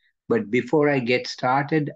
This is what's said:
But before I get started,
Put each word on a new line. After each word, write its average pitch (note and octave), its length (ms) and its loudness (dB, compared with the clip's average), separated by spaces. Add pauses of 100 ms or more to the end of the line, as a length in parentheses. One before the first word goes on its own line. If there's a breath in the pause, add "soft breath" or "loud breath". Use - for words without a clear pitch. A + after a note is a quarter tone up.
(280)
But G#2+ 220 0
before B2+ 400 2
I C#3+ 80 2
get B2 300 0
started, C#3 680 -2